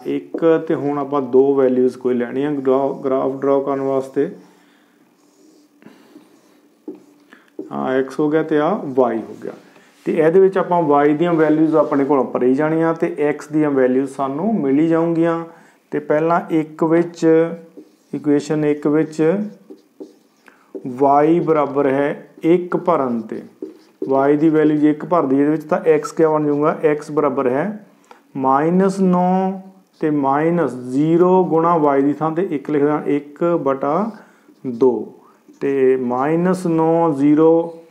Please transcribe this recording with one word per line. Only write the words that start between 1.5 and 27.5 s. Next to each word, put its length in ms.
ਵੈਲਿਊਜ਼ 440
ਕੋਈ 160
ਲੈਣੀਆਂ 380
ਗ੍ਰਾ-, 520
ਗ੍ਰਾਫ 280
ਡਰਾ 280
ਕਰਨ 200
ਵਾਸਤੇ। 500
ਆਹ 180
ਐਕਸ 300
ਹੋ 100
ਗਿਆ 120
ਤੇ 160
ਆਹ 260
ਵਾਈ 340
ਹੋ 260
ਗਿਆ। 80
ਤੇ 80
ਇਹਦੇ 280
ਵਿੱਚ 180
ਆਪਾਂ 240
ਵਾਈ 320
ਦੀਆਂ 180
values 440
ਆਪਣੇ 280
ਕੋਲੋਂ 200
ਭਰੀ 300
ਜਾਣੀਆਂ 400
ਤੇ 240
ਐਕਸ 300
ਦੀਆਂ 220
values 400
ਸਾਨੂੰ 440
ਮਿਲ 240
ਹੀ 100
ਜਾਊਗੀਆਂ। 560
ਤੇ 80
ਪਹਿਲਾਂ 420
ਇੱਕ 340
ਵਿੱਚ, 680
equation 500
ਇੱਕ 220
ਵਿੱਚ 560
ਵਾਈ 540
ਬਰਾਬਰ 460
ਹੈ 420
ਇੱਕ 340
ਭਰਨ 440
ਤੇ, 220
ਵਾਈ 280
ਦੀ 120
value 280
ਜੇ 140
ਇੱਕ 140
ਭਰਦੀ 340
ਇਹਦੇ 120
ਵਿੱਚ 140
ਤਾਂ 220
ਐਕਸ 260
ਕਿਆ 180
ਬਣ 160
ਜਾਊਗਾ, 380
ਐਕਸ 260
ਬਰਾਬਰ 380
ਹੈ 380